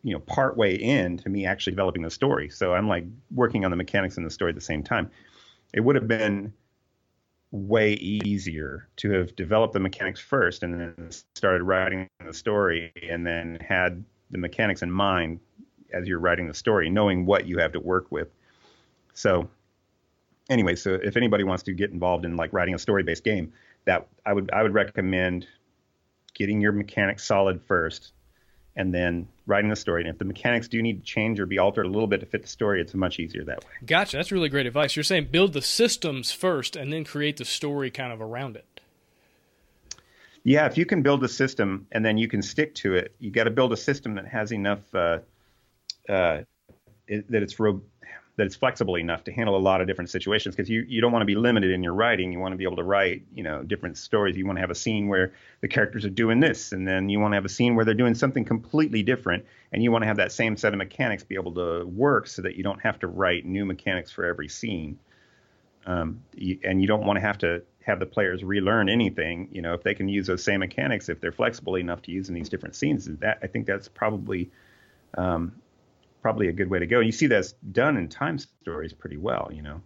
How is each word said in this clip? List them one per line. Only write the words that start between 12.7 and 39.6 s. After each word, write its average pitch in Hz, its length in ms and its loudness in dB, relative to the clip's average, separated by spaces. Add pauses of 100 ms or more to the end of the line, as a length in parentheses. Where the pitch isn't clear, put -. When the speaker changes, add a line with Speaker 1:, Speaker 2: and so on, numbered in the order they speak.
Speaker 1:
and 85 180 -4
then 85 300 -6 (100)
had 90 380 0 (260)
the - 60 -8
mechanics 90 460 -2
in 90 80 -4
mind 90 500 0 (500)
as 92 160 -6
you're 90 120 -2
writing 87 300 0
the 76 60 -10
story, 92 360 2
knowing 95 340 4
what 98 220 4
you 87 120 -4
have 80 140 2
to 85 80 -4
work 92 300 0
with. 73 180 -6 (840)
So 90 340 2 (1000)
anyway, 101 240 4
so 95 280 -2
if 101 140 -2
anybody 104 280 4
wants 92 180 0
to 95 100 -6
get 95 200 -2
involved 87 340 0
in, 85 100 -4
like, 82 160 -2
writing 92 220 0
a 82 40 -4
story-based 92 460 0
game, 92 300 -2 (320)
that 90 200 2 (200)
I 101 80 2
would, 98 180 -2
I 107 100 4
would 101 120 2
recommend 92 720 0 (880)
getting 104 260 0
your 104 120 4
mechanics 101 520 -2
solid 98 380 2
first 82 500 -2 (640)
and 95 160 -2
then 87 360 0 (180)
writing 104 240 2
the 104 60 0
story. 85 260 -2
And 82 80 -4
if - 80 -8
the 104 60 -4
mechanics 117 420 -2
do 113 160 -2
need 113 160 -2
to - 80 -14
change 110 320 -2
or 98 80 -2
be 95 140 0
altered 101 260 4
a - 20 -2
little 104 200 0
bit 98 100 2
to - 80 -6
fit - 160 -6
the - 60 -18
story, 101 320 0
it's - 120 -6
much 92 280 -2
easier 80 240 -8
that - 200 -10
way. - 60 -20 (160)
Speaker 2:
Gotcha. 165 300 0
That's 165 160 -4
really 170 160 0
great 139 180 0
advice. 139 300 0
You're 147 80 -2
saying 156 260 0
build 175 220 4
the 143 100 -4
systems 160 680 0
first - 420 -2
and 143 180 -6
then 160 120 -4
create 147 320 -2
the 123 80 -8
story 143 480 -4
kind 127 200 -8
of 110 80 -10
around 117 360 -8
it. - 240 -20 (1600)